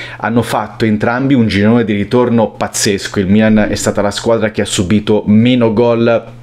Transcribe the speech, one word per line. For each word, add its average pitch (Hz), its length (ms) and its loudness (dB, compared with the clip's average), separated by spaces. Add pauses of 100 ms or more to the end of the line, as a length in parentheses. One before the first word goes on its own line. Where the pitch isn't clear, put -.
(180)
hanno 117 240 -2
fatto 117 420 -4
entrambi 117 480 0
un 120 140 4
girone 107 380 2
di 104 100 -2
ritorno 113 560 0
pazzesco. - 680 -4
Il 98 80 0
Milan 107 440 2
è 104 40 -4
stata 104 280 -2
la 101 80 -2
squadra 110 400 -2
che 107 100 -4
ha 101 60 -2
subito 104 580 0
meno 113 480 2
gol 117 720 0